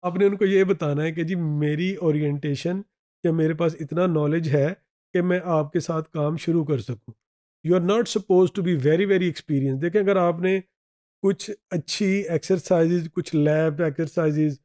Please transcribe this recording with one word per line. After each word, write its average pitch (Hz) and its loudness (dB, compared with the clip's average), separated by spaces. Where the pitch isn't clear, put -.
आपने 180 0
उनको 202 2
ये 190 4
बताना 151 0
है 160 -2
कि 165 -4
जी 170 -4
मेरी 151 -2
ओरिएंटेशन 151 -2
या 170 2
मेरे 160 2
पास 165 -2
इतना 160 -2
नॉलेज 160 0
है 143 2
कि 180 2
मैं 180 0
आपके 151 -2
साथ 160 -4
काम 151 -2
शुरू 165 0
कर 139 -2
सकूं। 113 -12
You 165 2
are 170 0
not 214 0
supposed 185 2
to 185 -4
be 175 2
very, 160 2
very 185 2
experienced। 139 -2
देखें, 175 0
अगर 196 2
आपने 175 0
कुछ 196 0
अच्छी 185 -2
एक्सरसाइजेज, 170 0
कुछ - -8
लैब 151 2
एक्सरसाइजेज 156 -2